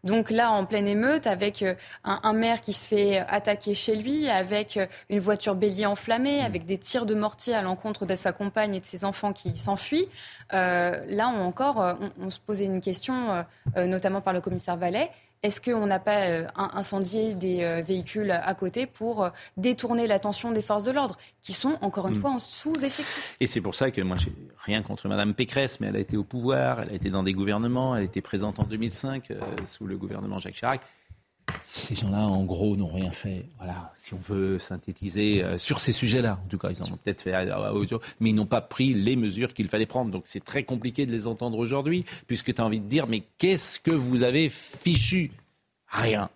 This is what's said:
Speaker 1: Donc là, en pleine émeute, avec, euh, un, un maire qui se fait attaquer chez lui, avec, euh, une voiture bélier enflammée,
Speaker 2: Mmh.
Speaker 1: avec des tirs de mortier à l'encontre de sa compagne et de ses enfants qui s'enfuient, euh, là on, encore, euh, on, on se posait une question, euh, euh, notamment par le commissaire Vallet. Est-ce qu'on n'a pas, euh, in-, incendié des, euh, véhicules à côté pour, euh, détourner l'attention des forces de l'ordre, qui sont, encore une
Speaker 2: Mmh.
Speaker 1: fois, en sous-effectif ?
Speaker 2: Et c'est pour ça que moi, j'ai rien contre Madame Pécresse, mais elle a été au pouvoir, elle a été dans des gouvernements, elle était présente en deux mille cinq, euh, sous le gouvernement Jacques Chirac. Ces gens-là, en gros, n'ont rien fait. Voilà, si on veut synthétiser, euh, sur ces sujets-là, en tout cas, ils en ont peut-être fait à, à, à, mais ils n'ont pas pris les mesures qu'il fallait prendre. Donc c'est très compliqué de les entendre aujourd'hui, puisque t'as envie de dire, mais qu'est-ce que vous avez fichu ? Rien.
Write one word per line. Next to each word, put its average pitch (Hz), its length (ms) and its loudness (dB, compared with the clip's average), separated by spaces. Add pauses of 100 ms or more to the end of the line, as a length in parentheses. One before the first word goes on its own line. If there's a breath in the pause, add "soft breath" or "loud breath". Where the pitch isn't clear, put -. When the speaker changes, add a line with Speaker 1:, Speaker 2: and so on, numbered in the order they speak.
Speaker 1:
Donc 220 280 2
là, 226 200 4
en 202 140 4
pleine 202 240 0
émeute, 247 380 2
avec, 202 360 0
euh, 185 120 2 (300 loud breath)
un, 202 180 0
un 214 100 4
maire 226 300 2
qui 208 100 -4
se - 140 -2
fait 202 320 4
attaquer 208 560 0
chez 214 220 0
lui, 269 340 0
avec, 208 480 0
euh, 185 80 2 (240 loud breath)
une 202 80 2
voiture 202 360 2
bélier 196 300 2
enflammée, 233 560 2
Speaker 2:
Mmh. 247 60 2
Speaker 1:
avec 180 180 -4
des 185 140 -2
tirs 240 260 -2
de 214 100 0
mortier 214 400 0
à 214 60 2
l'encontre 190 460 -4
de 185 80 0
sa 180 180 0
compagne 202 420 0
et 185 60 -4
de - 60 -16
ses 185 180 -8
enfants 196 300 -2
qui - 240 -6
s'enfuient, 285 500 0 (460 loud breath)
euh, 175 520 2
là 208 300 0
on, 196 60 0
encore, 226 400 0
euh, 175 100 2 (260)
on, 185 100 -6
on - 20 -4
se - 100 -12
posait 202 240 -2
une 190 160 0
question, 233 500 -2
euh, 175 120 0 (340 soft breath)
euh, 180 100 2
notamment 190 360 0
par 190 100 2
le 180 80 0
commissaire 175 380 -2
Vallet. 185 320 0 (320 loud breath)
Est-ce 208 200 0
qu'on 220 240 0
n'a 190 120 2
pas, 202 280 2
euh, 165 280 0
in-, 196 200 -2
incendié 196 580 -2
des, 180 320 0
euh, 165 160 0
véhicules 190 500 -2
à 170 220 2
côté 196 340 -2
pour, 214 380 -2
euh, 175 60 2 (260 loud breath)
détourner 233 500 2
l'attention 208 460 0
des 220 80 2
forces 208 240 0
de 247 60 2
l'ordre, 262 260 0 (240 loud breath)
qui - 140 -2
sont, 285 260 2
encore 196 280 -2
une 220 60 2
Speaker 2:
Mmh. 202 60 2
Speaker 1:
fois, 277 120 2
en 247 60 0
sous-effectif ? - 1000 -4
Speaker 2:
Et 127 60 4
c'est 110 160 0
pour 95 120 -2
ça 131 160 2
que 98 120 -2
moi, 92 160 2
j'ai - 160 0 (320)
rien 107 160 0
contre 101 260 -6
Madame 101 240 2
Pécresse, 131 480 0
mais 107 60 -2
elle 101 100 -2
a 104 40 2
été 104 180 -2
au 101 60 0
pouvoir, 127 580 0
elle - 80 -6
a 104 40 -6
été 95 140 -2
dans 95 140 0
des 95 100 2
gouvernements, 117 640 0
elle 98 80 0
était 92 160 -4
présente 104 400 -4
en 110 40 4
deux 110 120 -4
mille 110 160 -2
cinq, 135 380 -8
euh, 104 100 -8 (260)
sous - 200 -12
le 95 100 -6
gouvernement 98 420 -6
Jacques 98 180 -10
Chirac. 127 260 -2 (840 loud breath)
Ces - 300 -6
gens-là, 101 240 0
en 95 240 4
gros, 95 320 2
n'ont 87 160 -2
rien 92 180 -2
fait. 92 360 -8 (120)
Voilà, 90 380 -10
si - 180 -14
on 92 40 -8
veut 95 420 0
synthétiser, 98 840 0
euh, 90 160 -2
sur - 220 -2
ces - 100 4
sujets-là, 113 540 2
en - 40 -10
tout 95 100 -4
cas, 98 120 -2
ils 92 100 -6
en 107 60 -6
ont 90 160 -8
peut-être 98 200 -4
fait 92 100 -2
à, 92 80 2
à, 98 300 -2
à, - 20 -2 (480 loud breath)
mais 113 100 6
ils 107 40 6
n'ont 107 120 4
pas 117 140 2
pris 131 340 2
les 110 220 4
mesures 110 360 0
qu'il 104 140 -2
fallait 107 200 2
prendre. 120 260 -2
Donc 92 140 -6
c'est - 180 -10
très 139 180 -4
compliqué 123 440 -2
de 117 60 -2
les 113 140 -2
entendre 113 320 -2
aujourd'hui, 139 460 0 (240 loud breath)
puisque 120 260 -2
t'as 120 80 0
envie 110 160 2
de 101 80 -6
dire, 127 220 2
mais 110 160 -2 (140)
qu'est-ce - 420 2
que 165 100 2
vous 127 320 4
avez 135 260 4
fichu ? 165 840 0 (560)
Rien. 107 480 2